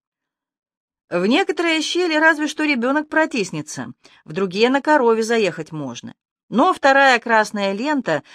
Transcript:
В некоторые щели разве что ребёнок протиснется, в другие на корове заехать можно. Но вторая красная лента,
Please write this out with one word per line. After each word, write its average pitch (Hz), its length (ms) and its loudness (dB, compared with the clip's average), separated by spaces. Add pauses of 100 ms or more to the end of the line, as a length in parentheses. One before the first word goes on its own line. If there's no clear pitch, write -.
(1120)
В 175 160 0
некоторые 320 560 0
щели 339 320 -2
разве 311 320 2
что 302 160 -6
ребёнок 285 440 -2
протиснется, 185 880 -4 (320)
в 156 80 -16
другие 196 380 0
на 277 100 0
корове 240 400 2
заехать 214 500 -2
можно. 123 440 -12 (340)
Но 302 240 2
вторая 269 460 4
красная 208 540 0
лента, 220 500 -2 (120)